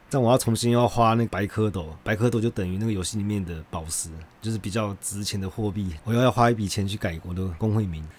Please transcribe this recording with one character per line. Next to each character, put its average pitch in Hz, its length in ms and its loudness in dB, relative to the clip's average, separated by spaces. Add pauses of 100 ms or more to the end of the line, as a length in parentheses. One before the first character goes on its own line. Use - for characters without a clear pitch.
(100)
这 143 80 2
样 127 40 4
我 117 80 6
要 127 60 8
重 120 180 2
新 117 160 2
要 120 160 6
花 113 280 4
那 117 100 4
个 - 40 -2
白 98 160 -2
蝌 107 260 0
蚪， 87 160 -6 (180)
白 107 100 0
蝌 110 140 2
蚪 117 100 2
就 113 120 2
等 95 180 -4
于 92 80 -2
那 104 80 -2
个 113 80 0
游 95 100 -2
戏 - 140 -4
里 104 80 -2
面 104 180 0
的 82 280 -8
宝 85 180 -6
石， 82 220 -6 (320)
就 110 80 -4
是 110 80 -2
比 98 120 -6
较 101 300 0
值 101 240 -6
钱 98 160 -4
的 95 80 -4
货 107 220 -2
币， 92 240 -2 (100)
我 107 80 -2
又 120 80 4
要 127 100 6
花 120 200 4
一 120 40 4
笔 104 140 -2
钱 98 180 -2
去 101 120 -4
改 85 260 -4
我 90 80 -8
的 90 100 -4 (140)
工 110 180 0
会 107 120 2
名。 80 200 -6 (120)